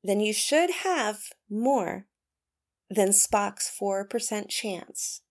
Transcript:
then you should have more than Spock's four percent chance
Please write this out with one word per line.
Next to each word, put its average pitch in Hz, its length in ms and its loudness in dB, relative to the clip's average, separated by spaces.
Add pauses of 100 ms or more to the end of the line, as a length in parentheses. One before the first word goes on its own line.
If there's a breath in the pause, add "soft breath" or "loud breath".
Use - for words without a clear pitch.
then 196 160 2
you 214 120 0
should 320 380 2
have 277 600 -2 (180)
more 214 580 0 (840)
than 196 180 4
Spock's 202 640 2
four 196 360 -2
percent 220 440 -4
chance - 800 -6